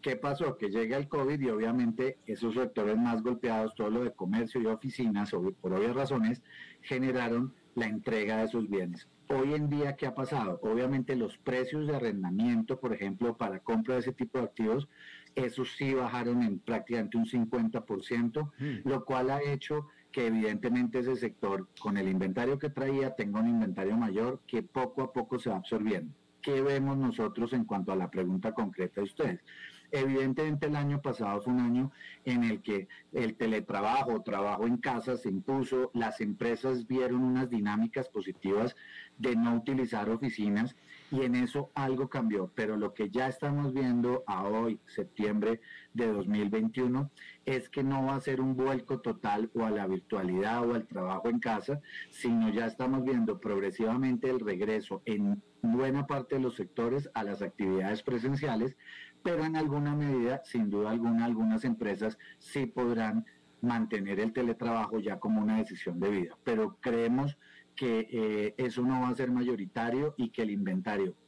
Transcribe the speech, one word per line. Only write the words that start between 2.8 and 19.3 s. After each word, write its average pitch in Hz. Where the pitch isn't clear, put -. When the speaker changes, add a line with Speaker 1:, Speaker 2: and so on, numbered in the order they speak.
Speaker 1:
más 117
golpeados, 113
todo 107
lo 113
de 120
comercio 110
y 110
oficinas, 110
ob-, 95
por 92
obvias 110
razones, 123
generaron 127
la 117
entrega 107
de 113
esos 110
bienes. 90
Hoy 139
en 151
día, 143
¿qué 139
ha 123
pasado? 117
Obviamente 127
los 113
precios 127
de 147
arrendamiento, 113
por 120
ejemplo, 101
para 98
compra 113
de 127
ese 123
tipo 123
de 123
activos, 117
esos 127
sí 135
bajaron 120
en 101
prácticamente 117
un 113
cincuenta 113
por 95
ciento, 120
Speaker 2:
Mm. 135
Speaker 1:
lo 131
cual 131